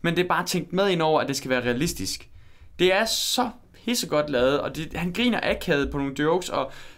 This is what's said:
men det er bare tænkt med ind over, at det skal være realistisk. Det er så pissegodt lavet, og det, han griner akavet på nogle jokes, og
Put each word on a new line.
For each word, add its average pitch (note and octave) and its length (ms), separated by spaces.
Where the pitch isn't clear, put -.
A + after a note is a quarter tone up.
men E3+ 140
det F3 80
er F3+ 40
bare F3 180
tænkt E3+ 260
med F#3+ 160
ind F3 140
over, D#3 180
at - 80
det C3+ 80
skal C3 140
være B2+ 140
realistisk. A#2+ 640
Det F3+ 160
er G#3 100
så A#3+ 460
pissegodt D#3 460
lavet, C3 300
og - 160
det, D#3+ 180
han F3 180
griner A3+ 300
akavet C#3+ 480
på D3 80
nogle C#3 200
jokes, E3 300
og - 240